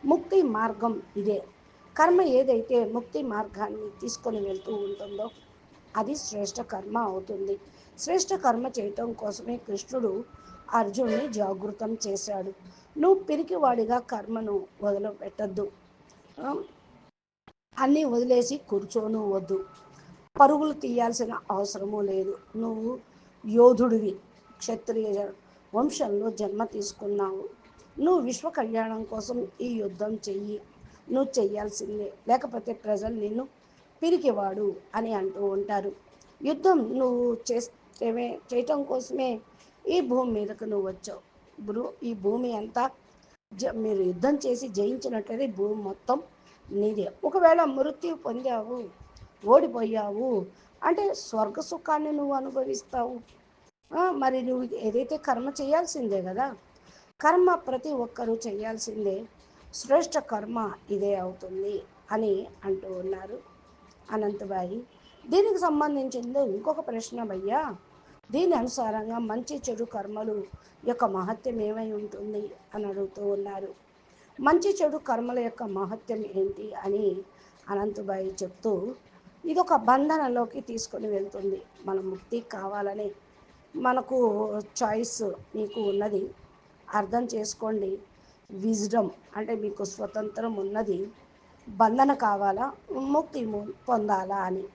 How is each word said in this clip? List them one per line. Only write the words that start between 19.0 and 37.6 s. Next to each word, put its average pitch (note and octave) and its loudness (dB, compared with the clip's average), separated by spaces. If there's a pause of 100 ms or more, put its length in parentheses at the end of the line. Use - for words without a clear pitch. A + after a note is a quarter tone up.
వద్దు. F#3+ 0 (760)
పరుగులు D4 8
తీయాల్సిన A#3 0 (120)
అవసరమూ G3+ -2
లేదు. F#3+ 0 (180)
నువ్వు A3+ -4 (480)
యోధుడివి, A3+ 8 (420)
క్షత్రియ A3 -4
జ-, G3+ -4 (420)
వంశంలో A3+ 0
జన్మ G#3 -2
తీసుకున్నావు. G4 -4 (520)
నువ్వు E4+ 4
విశ్వ B3+ -4
కళ్యాణం A3+ -2
కోసం A3+ -4 (120)
ఈ B3 -4
యుద్ధం G#3 -2
చెయ్యి, G#3 -6 (520)
నువ్వు C4 2
చెయ్యాల్సిందే, G#3 -4 (160)
లేకపోతే A#3 0
ప్రజలు G#3+ -2
నిన్ను A3 -4 (540)
పిరికివాడు G#3 2 (180)
అని A3+ -2
అంటూ G3 -2
ఉంటారు. G3+ 0 (500)
యుద్ధం C#4 4
నువ్వు A#3+ 2 (160)
చేస్తేమే, A#3 -4 (160)